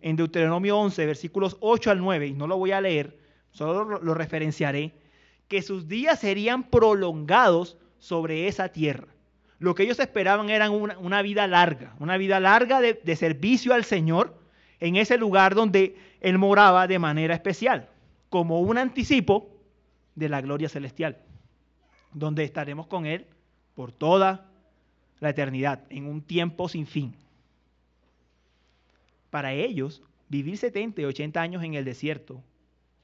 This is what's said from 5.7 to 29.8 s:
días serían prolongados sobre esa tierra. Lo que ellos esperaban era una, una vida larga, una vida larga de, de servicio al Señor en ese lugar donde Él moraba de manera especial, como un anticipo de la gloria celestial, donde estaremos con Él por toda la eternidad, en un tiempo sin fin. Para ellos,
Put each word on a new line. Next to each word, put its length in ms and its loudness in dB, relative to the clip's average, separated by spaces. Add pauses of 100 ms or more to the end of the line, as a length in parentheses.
días 320 0
serían 440 -2
prolongados 1120 2 (220)
sobre 480 -4
esa 220 -4
tierra. 400 -4 (500)
Lo 160 0
que 80 2
ellos 160 0
esperaban 500 0
era 220 2
una, 260 -4
una 240 -2
vida 240 0
larga, 540 2
una 180 -2
vida 220 2
larga 420 6
de, 140 2
de 200 -2
servicio 600 2
al 80 2
Señor 520 0 (440)
en 160 -2
ese 220 2
lugar 360 4
donde 420 2 (260)
Él 180 2
moraba 480 6
de 100 0
manera 380 0
especial, 520 -2 (420)
como 320 0
un 180 0
anticipo 760 0 (600)
de 140 -6
la 120 -4
gloria 260 -6
celestial, 520 -8 (960)
donde 300 -4
estaremos 440 -10
con 180 -8
Él 220 -8 (480)
por 160 -14
toda 580 2 (680)
la 100 -4
eternidad, 600 -4
en 180 -14
un 140 -10
tiempo 460 -4
sin 180 -8
fin. 300 -6 (2250)
Para 240 -6
ellos, 480 -6 (260)